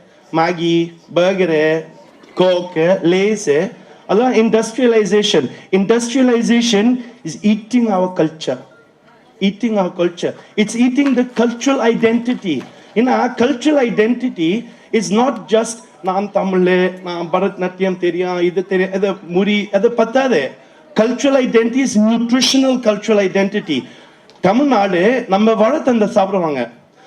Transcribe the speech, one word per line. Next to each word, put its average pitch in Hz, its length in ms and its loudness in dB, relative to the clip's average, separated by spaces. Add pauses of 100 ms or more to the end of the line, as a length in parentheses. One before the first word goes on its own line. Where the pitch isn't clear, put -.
(340)
மேகி, 170 600 0 (220)
பர்கரு, 165 680 0 (520)
கோக்கு, 175 500 0 (260)
லேஸு, 196 580 0 (360)
அதெல்லாம் 240 260 2
இண்டஸ்ட்ரியலைசேஷன். 214 1160 2 (200)
Industrialization 233 1120 2 (380)
is 160 180 -12
eating 220 460 0 (100)
our 185 180 0
culture. 160 420 -4 (840)
Eating 214 420 -2
our 175 160 -2
culture. 175 360 -4 (220)
It's 214 200 -2 (100)
eating 262 320 0
the 254 80 2 (100)
cultural 240 440 0 (160)
identity. 233 680 -2 (340)
ஏன்னா, 240 200 2 (200)
cultural 285 440 0 (100)
identity 220 600 -2 (400)
is 220 180 -2
not 240 240 0 (140)
just 220 300 -2 (260)
நான் 196 280 -4
தமிழ், 185 600 0 (120)
நான் 175 280 -8
பரதநாட்டியம் 185 680 -2
தெரியும், 180 440 -2
இது 180 240 -2
தெரியும், 185 280 -2
இது 196 200 -2 (140)
முறி, 196 440 0
அது 202 200 0
பத்தாது. 226 600 0 (440)
Cultural 254 500 2
identity 233 380 2
is 226 160 -2
nutritional 240 760 2 (120)
cultural 208 320 2 (100)
identity. 190 540 -2 (580)
தமிழ்நாடு 208 840 2
நம்ம 208 240 4
வாழைத்தண்டை 226 560 2
சாப்பிடுவாங்க, 175 640 0 (380)